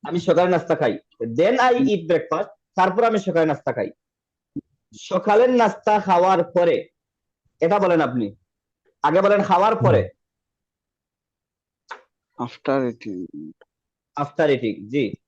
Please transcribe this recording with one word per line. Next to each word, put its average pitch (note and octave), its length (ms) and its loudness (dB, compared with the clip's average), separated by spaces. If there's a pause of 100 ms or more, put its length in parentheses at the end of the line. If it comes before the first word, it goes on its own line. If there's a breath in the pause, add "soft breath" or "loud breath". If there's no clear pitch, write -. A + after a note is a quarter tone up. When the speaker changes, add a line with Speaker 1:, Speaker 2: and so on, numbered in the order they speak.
Speaker 1:
আমি F3 160 -4
সকালের F3 300 2
নাস্তা E3 260 0
খাই। C3 220 -2 (240)
Then D#3 360 0
I B3 200 2
eat G#3 300 0
breakfast, E3+ 420 -2 (260)
তারপর F#3 280 2
আমি A3 160 2
সকালের E3 280 2
নাস্তা C3+ 260 -4
খাই। A2 160 -4 (1080)
সকালের G#3+ 500 2
নাস্তা G#3+ 500 2
খাওয়ার F#3 440 2
পরে, E3+ 460 0 (720)
এটা F3+ 200 0
বলেন F3 220 2
আপনি। A#2+ 340 -4 (680)
আগে D#3+ 200 2
বলেন G3+ 220 2
খাওয়ার F#3+ 320 2
পরে। G#2+ 260 2
Speaker 2:
হুম। - 2500 -20
Speaker 3:
After C3 460 -6
eating। F2+ 600 -14 (680)
Speaker 1:
After D3 280 -2
eating, A2 400 -2
জি। B2 260 -4 (140)